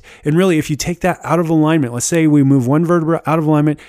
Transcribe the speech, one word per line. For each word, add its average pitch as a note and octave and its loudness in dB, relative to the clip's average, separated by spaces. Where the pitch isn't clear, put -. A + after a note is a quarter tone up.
And D3+ 0
really, F3+ 2
if D3 -6
you D3+ -4
take E3 -8
that F3+ -4
out D#3 -2
of E3 -2
alignment, D#3 0
let's A#2+ -6
say D#3+ 0
we D3 4
move C3+ 2
one D3+ 2
vertebra E3 0
out D#3 0
of D3+ -2
alignment, D3+ 0